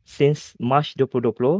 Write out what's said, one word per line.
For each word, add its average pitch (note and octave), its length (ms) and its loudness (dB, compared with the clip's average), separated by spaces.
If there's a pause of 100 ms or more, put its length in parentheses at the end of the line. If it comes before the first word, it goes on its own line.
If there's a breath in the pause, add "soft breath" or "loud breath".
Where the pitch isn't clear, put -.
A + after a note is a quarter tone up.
since - 560 -2
Mac C3+ 320 0
dua C3+ 160 0
puluh A#2+ 220 -2
dua - 20 -12
puluh, C#3 260 0